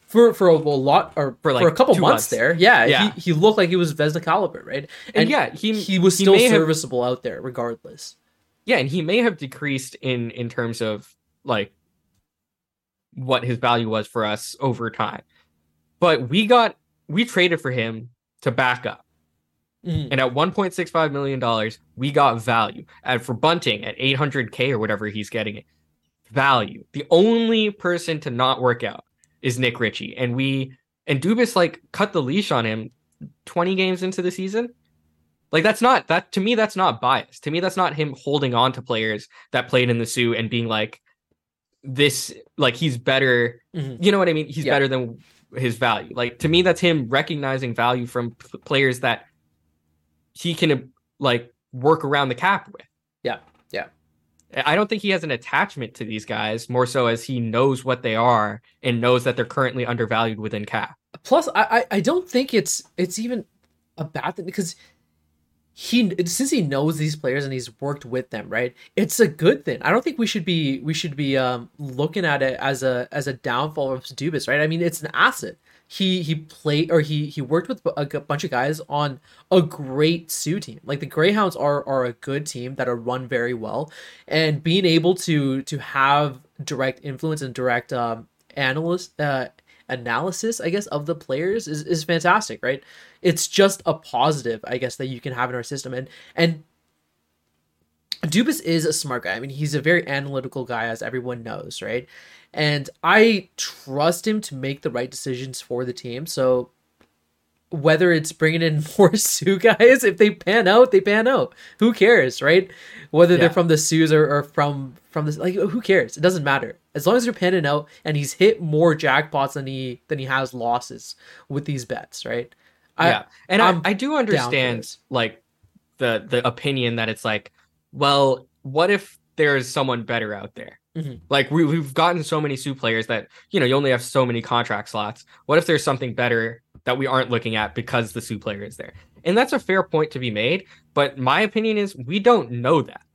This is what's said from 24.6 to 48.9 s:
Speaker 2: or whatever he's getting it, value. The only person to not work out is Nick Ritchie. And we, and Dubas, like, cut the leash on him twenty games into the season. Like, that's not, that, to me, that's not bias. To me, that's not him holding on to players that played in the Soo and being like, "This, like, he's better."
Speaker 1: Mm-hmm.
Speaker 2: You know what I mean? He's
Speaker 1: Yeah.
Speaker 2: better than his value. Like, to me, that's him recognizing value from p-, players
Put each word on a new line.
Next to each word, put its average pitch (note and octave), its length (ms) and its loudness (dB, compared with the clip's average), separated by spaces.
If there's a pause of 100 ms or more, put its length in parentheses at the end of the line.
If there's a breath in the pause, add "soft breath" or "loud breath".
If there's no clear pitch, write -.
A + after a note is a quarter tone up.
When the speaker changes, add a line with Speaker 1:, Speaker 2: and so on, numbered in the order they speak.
Speaker 2:
or A2+ 60 -2
whatever G#2+ 280 -2
he's G#2 240 -8
getting G#2+ 260 -6
it, - 80 -18 (680)
value. C3 640 0
The C#3+ 180 -10
only A3 600 4
person F3 500 -4
to D3 100 -8
not B2+ 300 2
work A#2+ 220 2
out - 220 -8 (380)
is A#2+ 160 -2
Nick B2 220 0
Ritchie. - 360 -4
And A#2+ 200 -4
we, C3+ 400 -2 (300)
and C#3 140 0
Dubas, A3+ 360 2
like, F3 240 0 (120)
cut G3+ 200 -2
the E3 100 0
leash D#3 300 -2
on A#2+ 120 0
him A2 260 -6 (540)
twenty F3+ 300 -2
games F#3 280 -2
into F#3 200 -4
the F3+ 80 0
season. G3 400 -6 (840)
Like, D#3+ 120 2
that's G#3+ 180 2
not, B3 240 4
that, - 260 0
to G3+ 80 0
me, A3 140 0
that's G#3+ 220 0
not E3 240 0
bias. B2 400 -2
To D3 100 -6
me, D#3+ 80 -2
that's F3+ 180 -4
not E3+ 180 0
him D3 280 -4
holding C#3 320 0
on B2+ 180 2
to B2+ 100 -12
players A2 460 -4 (220 soft breath)
that B2 180 -2
played B2 220 2
in A#2 80 0
the A2+ 80 -4
Soo A#2 280 0
and A2+ 140 -4
being A#2 200 -4
like, A2 320 -4 (840)
"This, C3+ 500 -2 (240)
like, B2+ 200 2
he's C#3+ 200 -2
better." B2 640 2 (140)
Speaker 1:
Mm-hmm. C3+ 280 -8
Speaker 2:
You G#3 100 4
know G3+ 60 2
what F#3 100 4
I E3 40 2
mean? D#3 140 -2
He's D3 180 -8
Speaker 1:
Yeah. C3+ 100 2
Speaker 2:
better C#3 140 4
than B2+ 300 -4 (380 soft breath)
his B2 200 -2
value. A2 380 0
Like, A#2+ 260 -4
to D#3+ 80 0
me, E3+ 140 4
that's F3 180 2
him D#3+ 280 0
recognizing C3+ 640 -2
value A#2+ 320 0
from A#2+ 300 -6
p-, - 280 -20
players C3+ 360 0